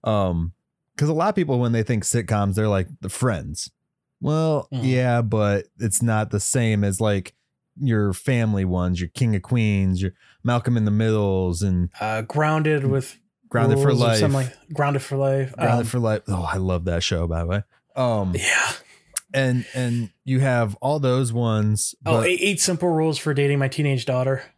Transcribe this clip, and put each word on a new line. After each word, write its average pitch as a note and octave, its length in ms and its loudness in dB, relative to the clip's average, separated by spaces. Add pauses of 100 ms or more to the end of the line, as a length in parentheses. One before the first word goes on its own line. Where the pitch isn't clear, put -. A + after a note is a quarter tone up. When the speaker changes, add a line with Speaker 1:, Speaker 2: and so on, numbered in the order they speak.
Speaker 1:
Um, F2+ 500 0 (420)
'cause D3 140 0
a D#3+ 40 2
lot E3+ 160 2
of G3+ 60 -2
people, D3 240 0
when A#2+ 120 2
they A#2 120 2
think G#2+ 200 0
sitcoms, G2+ 520 0
they're G#2+ 120 2
like, F#2+ 200 2 (140)
the F#2 80 -8
Friends. D#2 600 -4 (500)
Well, D#3 540 0
Speaker 2:
Mm-hmm. C3 120 -4
Speaker 1:
yeah, B2+ 360 2
but G#2 440 2 (140)
it's A2 220 0
not G#2+ 300 0
the G#2 80 0
same A2 440 0
as, G2 160 0
like, G#2 360 0 (440)
your G#2+ 340 2
family A2 520 0
ones, F2+ 340 0
your F2 100 -6
King A2+ 260 0
of F#2 80 -2
Queens, G2 580 2
your F#2+ 120 -4 (300)
Malcolm A#2+ 320 0
in A2 100 2
the G#2+ 60 2
Middles, G2+ 720 2
and F2+ 280 0 (100)
Speaker 2:
Uh, G#2 240 -4
Grounded D3+ 640 0
with C3+ 340 -2 (300)
Speaker 1:
Grounded A#2 280 2
for C#3 120 4
Speaker 2:
Rules B2 120 2
or A#2 140 4
something G#2+ 180 2
Speaker 1:
Life. C3 240 -2 (100)
Speaker 2:
like E3 60 -14
Grounded C#3+ 300 0
for C#3 140 -6
Life. C3+ 380 0
Speaker 1:
Grounded A#2 260 2
Speaker 2:
Um, A2+ 40 -2
Speaker 1:
for B2 140 -2
Life. A2 280 0
Oh, F2+ 240 -2
I F2+ 60 -2
love F#2 280 0
that F2 180 0
show, E2+ 240 0
by E2 140 -2
the E2+ 40 -2
way. G2 180 -2 (320)
Um, A2 400 0
Speaker 2:
Yeah. - 360 0 (640)
Speaker 1:
and, B2+ 300 0 (100)
and A#2+ 340 -2 (160)
you C3 140 0
have A#2+ 420 0
all D3 180 -2
those B2+ 320 0
ones. G#2+ 600 0 (140)
Speaker 2:
Oh, A2+ 140 4
Speaker 1:
but A2+ 60 2
Speaker 2:
Eight, F3+ 140 2
Eight D4+ 180 0
Simple F3+ 300 0
Rules D#3+ 300 0
for D3+ 160 -2
Dating C#3+ 240 2
My C3+ 80 0
Teenage C3+ 380 -2
Daughter. B2+ 360 -2 (160)